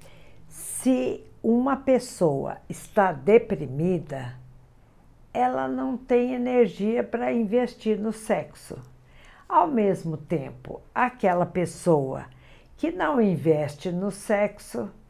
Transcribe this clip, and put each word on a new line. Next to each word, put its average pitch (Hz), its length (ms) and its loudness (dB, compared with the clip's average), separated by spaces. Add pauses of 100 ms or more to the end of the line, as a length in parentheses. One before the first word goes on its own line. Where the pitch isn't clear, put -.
(480)
se - 760 -2 (180)
uma 247 320 2
pessoa 190 840 0 (100)
está 190 440 0
deprimida, 147 1200 0 (960)
ela 254 340 0
não 262 300 -4
tem 247 380 0
energia 240 680 2
para 240 300 -4
investir 226 680 0
no 214 140 -4
sexo. - 640 -6 (720)
Ao 349 180 4
mesmo 185 520 0
tempo, 139 640 -8 (120)
aquela 196 520 2
pessoa 156 800 0 (500)
que 330 160 -2
não 311 300 2
investe 156 680 0
no 185 200 -4
sexo 208 800 -4 (200)